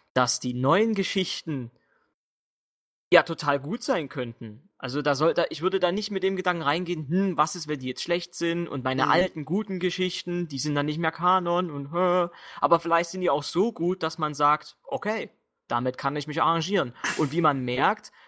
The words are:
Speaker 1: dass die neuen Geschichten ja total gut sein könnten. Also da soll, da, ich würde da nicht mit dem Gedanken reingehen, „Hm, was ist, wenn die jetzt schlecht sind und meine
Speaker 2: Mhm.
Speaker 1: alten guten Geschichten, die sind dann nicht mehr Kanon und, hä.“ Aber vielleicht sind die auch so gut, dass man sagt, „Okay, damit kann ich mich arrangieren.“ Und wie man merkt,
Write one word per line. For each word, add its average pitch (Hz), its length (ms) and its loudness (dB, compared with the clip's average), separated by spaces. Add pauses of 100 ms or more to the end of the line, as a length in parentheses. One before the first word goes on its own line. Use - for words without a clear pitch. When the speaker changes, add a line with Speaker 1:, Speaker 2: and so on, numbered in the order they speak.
(120)
Speaker 1:
dass 127 280 2
die 123 140 -4
neuen 175 400 2
Geschichten 165 760 -4 (1400)
ja 170 120 8
total 147 360 -2
gut 143 240 -8
sein 175 280 -2
könnten. 120 680 -10
Also 131 240 -4
da 143 140 2
soll, 156 180 4
da, 170 160 2
ich 139 140 -10
würde 185 180 0
da 180 120 2
nicht 208 180 -4
mit 190 120 -4
dem 190 140 2
Gedanken 180 260 0
reingehen, 156 460 -2
„Hm, 185 300 2
was 156 180 2
ist, 156 120 -10
wenn 151 100 -2
die 127 100 -6
jetzt - 140 -6
schlecht 175 320 -2
sind 170 340 -2
und 131 160 -4
meine 131 220 2
Speaker 2:
Mhm. - 20 4
Speaker 1:
alten 170 380 2
guten 190 320 -2
Geschichten, 175 720 -2
die 139 100 -8
sind 147 160 -2
dann 143 120 0
nicht 151 120 -2
mehr 165 140 0
Kanon 175 580 2
und, 143 220 -8
hä.“ 180 360 2 (320)
Aber 165 200 4
vielleicht 165 300 2
sind 185 120 -6
die 175 80 2
auch 143 140 2
so 214 280 0
gut, 180 300 -2
dass 160 160 -2
man 151 160 -2
sagt, 147 500 2
„Okay, 208 460 -4 (380)
damit 123 300 -2
kann 143 180 -2
ich 147 100 -6
mich 151 160 -2
arrangieren.“ 160 520 0 (220)
Und 143 160 0
wie 165 80 0
man 139 240 2
merkt, 135 480 0 (160)